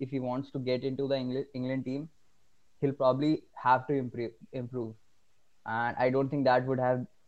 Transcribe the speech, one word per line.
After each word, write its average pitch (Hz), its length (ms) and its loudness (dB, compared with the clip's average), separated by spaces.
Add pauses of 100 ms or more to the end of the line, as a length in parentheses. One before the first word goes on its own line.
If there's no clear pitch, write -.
if 127 100 -6
he 135 100 -4
wants 127 320 -4
to 143 60 -6
get 127 260 -2
into 135 240 -2
the 135 60 0
Engli-, 131 400 -4
England 127 300 -4
team, 139 240 -6 (720)
he'll 139 120 0
probably 139 520 2 (100)
have 127 320 2
to 151 80 0
improve, 120 380 -4 (200)
improve. 120 420 -6 (720)
And 117 320 -2
I 127 120 4
don't 135 180 2
think 143 160 -2
that 127 220 4
would 131 140 0
have, 127 260 2 (220)